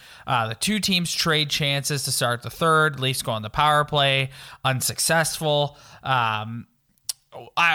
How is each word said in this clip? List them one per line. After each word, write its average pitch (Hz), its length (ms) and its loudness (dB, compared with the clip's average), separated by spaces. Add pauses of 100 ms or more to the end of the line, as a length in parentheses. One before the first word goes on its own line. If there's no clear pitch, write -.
(240)
Uh, 120 220 0
the 113 80 -6
two 214 240 -2
teams 175 340 0
trade 151 380 0
chances 139 540 -2
to 135 80 -4
start 120 300 0
the 117 80 -12
third. 156 500 2
Leafs 131 220 -2
go 127 100 -4
on 110 100 -4
the 107 80 -8
power 147 340 4
play, 135 460 0 (340)
unsuccessful. 147 1120 0 (280)
Um, 113 640 -2 (880)
I, 170 180 4